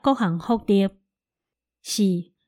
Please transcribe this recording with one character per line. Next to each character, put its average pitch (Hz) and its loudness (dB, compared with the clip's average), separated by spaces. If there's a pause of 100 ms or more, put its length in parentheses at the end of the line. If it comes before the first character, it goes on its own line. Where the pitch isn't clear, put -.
各 277 2
项 170 -2
福 226 -2
利。 196 2 (920)
四， - -2 (440)